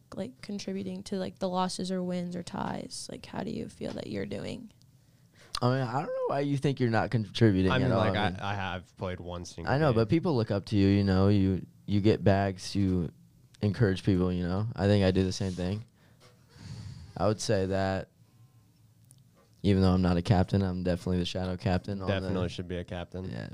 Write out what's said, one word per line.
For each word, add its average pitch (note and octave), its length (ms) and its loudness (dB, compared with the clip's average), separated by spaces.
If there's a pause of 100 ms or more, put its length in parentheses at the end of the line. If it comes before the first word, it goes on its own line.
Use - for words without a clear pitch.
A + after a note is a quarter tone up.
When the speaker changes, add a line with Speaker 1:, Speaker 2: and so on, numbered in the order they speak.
(160)
Speaker 1:
like, A3 260 -10
contributing G3 600 -8
to, - 140 -6
like, F#3 200 -6
the G3 120 -4
losses F#3 420 -4
or F#3 100 -2
wins F3+ 340 -6
or F3+ 60 -8
ties? - 720 -8
Like, - 160 -14
how - 160 -8
do - 80 -6
you - 160 -8
feel - 260 -10
that - 140 -10
you're - 180 -6
doing? - 460 -10 (880)
Speaker 2:
I A#2+ 80 4
mean, C3 120 2
I A#2+ 120 -4
don't C3+ 140 -2
know B4+ 200 -2
why C3+ 120 0
you C#3+ 180 0
think C3+ 220 0
you're B2 100 4
not A2 220 2
contributing G2 600 4
Speaker 3:
I F#2 40 2
Speaker 2:
at F#2 60 2
Speaker 3:
mean, B2+ 100 2
Speaker 2:
all. G2 80 4
Speaker 3:
like, G#2 160 2
Speaker 2:
I G#2 100 0
Speaker 3:
I, - 60 0
Speaker 2:
mean, - 100 -8
Speaker 3:
I G2+ 140 -4
have F#2 420 -8
played F2+ 220 -6
one F2 260 -10
single E2 260 -6
Speaker 2:
I C3 60 2
know, D3+ 140 4
Speaker 3:
game. A2 40 2
Speaker 2:
but A2 140 2
people E3+ 260 2
look A2 140 0
up G2+ 160 -2
to - 100 -4
you, G2 120 6
you G2+ 160 6
know. F#2+ 240 4
You, F#2+ 360 4 (220)
you G2+ 160 2
get G2+ 220 4
bags, G2 520 0
you F#2 360 0 (500)
encourage G2 420 2
people, F2+ 300 2
you F2+ 140 -2
know. F#2+ 180 -2 (100)
I G2 120 2
think G2+ 180 6
I F#2 60 6
do F#2+ 120 4
the F#2 80 0
same F#2+ 200 -4
thing. F#2 320 -4 (1300)
I F#2 100 0
would G#2+ 140 0
say F#2+ 260 0
that F#2+ 400 -2 (1600)
even F#2+ 200 6
though F#2 80 6
I'm F#2 100 4
not F2 160 4
a F2 60 0
captain, F#2+ 400 4
I'm F#2 180 -2
definitely F2+ 380 0
the F2 60 0
shadow F#2 300 -4
captain F#2+ 460 0
on F#2 60 -4
the F#2+ 120 0
Speaker 3:
Definitely F2+ 300 -2
should F2 180 -10
be F2 100 -6
a E2+ 60 -6
captain. F2+ 460 -8
Speaker 2:
Yeah, A1+ 240 -8